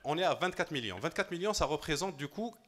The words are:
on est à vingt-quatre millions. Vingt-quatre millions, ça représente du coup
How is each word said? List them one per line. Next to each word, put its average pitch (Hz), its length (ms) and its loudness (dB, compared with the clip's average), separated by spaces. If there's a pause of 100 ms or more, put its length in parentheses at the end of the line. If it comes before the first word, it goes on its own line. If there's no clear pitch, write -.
on 147 140 0
est 180 60 2
à 160 100 6
vingt-quatre 180 380 0
millions. 110 280 -2
Vingt-quatre 165 320 -2
millions, 185 220 0
ça 170 120 2
représente 151 520 0
du 143 100 -4
coup 220 260 -6 (140)